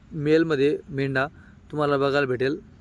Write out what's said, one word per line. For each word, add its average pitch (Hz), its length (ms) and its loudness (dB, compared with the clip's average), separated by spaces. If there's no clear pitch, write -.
मेलमध्ये 156 640 2
मेंढा 135 380 -2
तुम्हाला 143 260 0
बघायला 139 300 0
भेटेल 131 340 -2